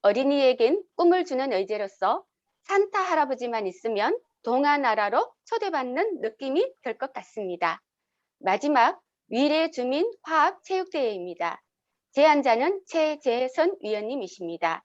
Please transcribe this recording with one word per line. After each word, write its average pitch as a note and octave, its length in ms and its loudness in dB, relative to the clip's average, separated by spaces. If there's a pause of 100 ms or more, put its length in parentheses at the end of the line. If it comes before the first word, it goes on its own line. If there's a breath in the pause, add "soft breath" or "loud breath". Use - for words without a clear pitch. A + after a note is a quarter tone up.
어린이에겐 C4 800 2 (140)
꿈을 F4 280 4
주는 C4 280 -4
의제로서 G3+ 720 -2 (400)
산타 G4 360 0
할아버지만 B3+ 680 -2
있으면 A3+ 500 -2 (240)
동화나라로 B3+ 920 2 (120)
초대받는 E4 760 -4
느낌이 C4+ 460 -2 (160)
들 A3 160 -8
것 C4+ 140 -8
같습니다. F3 680 -6 (600)
마지막, C4 600 2 (280)
위례 D4+ 420 0
주민 C#4+ 400 -2 (120)
화학 D#4+ 420 0
체육대회입니다. G#3+ 1000 -4 (500)
제안자는 D4 760 4
최재선 D4+ 920 0
위원님이십니다. G3 1040 -6